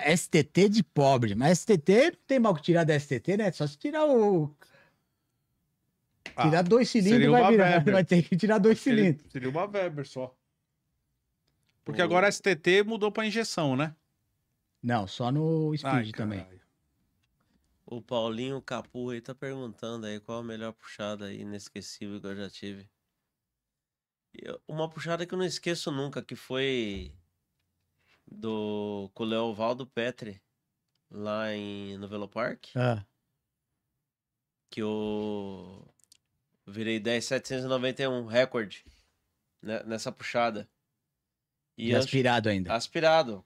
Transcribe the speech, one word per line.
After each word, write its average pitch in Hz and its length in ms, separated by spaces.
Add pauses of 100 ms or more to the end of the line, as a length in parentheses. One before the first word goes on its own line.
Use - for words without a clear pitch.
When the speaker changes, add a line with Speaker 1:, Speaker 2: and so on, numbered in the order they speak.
Speaker 1:
S 160 240
T 151 160
T 190 240
de 208 140
pobre. 131 520
Mas 135 180
S - 140
T 202 120
T 233 320
não - 160
tem 269 120
mal 226 160
que 143 80
tirar 170 220
da 156 100
S 143 140
T 127 100
T, 180 180
né? 214 160
Só 151 140
se 143 120
tirar 311 280
o 208 480 (1700)
tirar - 340
Speaker 2:
Ah, 185 40
Speaker 1:
dois 220 260
cilindros 214 320
Speaker 2:
seria - 100
Speaker 1:
vai - 120
Speaker 2:
uma 190 80
Speaker 1:
virar, 196 280
Speaker 2:
Weber. 170 160
Speaker 1:
vai 190 100
ter 175 180
que - 140
tirar 214 220
dois 220 220
Speaker 2:
Seria, 220 240
Speaker 1:
cilindros. 151 280
Speaker 2:
seria 127 180
uma 165 160
Weber 180 400
só. 127 300 (1500)
Porque 113 160
Speaker 3:
O 180 40
Speaker 2:
agora 180 220
a - 20
S 196 140
T 185 140
T 180 260
mudou 208 300
pra 220 140
injeção, 185 500
né? 151 180 (880)
Speaker 1:
Não, 120 240
só 120 240
no 156 460
Speed 139 160 (140)
Speaker 2:
Ai, 110 60
Speaker 1:
também. 107 280
Speaker 2:
caralho. 92 200 (1300)
Speaker 3:
O 120 160
Paulinho 120 600
Capu 123 480
aí 117 100
tá 127 140
perguntando 117 720
aí 107 120
qual 117 220
a - 20
melhor 110 300
puxada 104 540
aí 104 160
inesquecível 101 800
que 98 60
eu 98 100
já 101 140
tive. 101 380 (1500)
E - 140
eu, - 180
uma 156 220
puxada 165 380
que 175 80
eu 185 40
não 185 60
esqueço 170 480
nunca, 135 300
que - 120
foi 117 800 (1120)
do, 104 880
com - 80
o 113 40
Leovaldo 113 600
Petri, 117 560 (680)
lá 107 440
em, 101 440
no 101 100
Velopark. 104 680
Speaker 1:
Ah. 120 300 (1700)
Speaker 3:
Que 117 120
o 104 1040 (800)
virei 110 320
dez 113 280
setecentos 131 380
e 131 40
noventa 131 340
e 135 60
um, 123 180
recorde, 117 580 (800)
né, 107 220
nessa 113 260
puxada. 110 580 (1080)
E 113 120
Speaker 1:
E - 20
Speaker 3:
eu 117 80
Speaker 1:
aspirado 123 500
ainda? 95 240
Speaker 3:
Aspirado, 151 720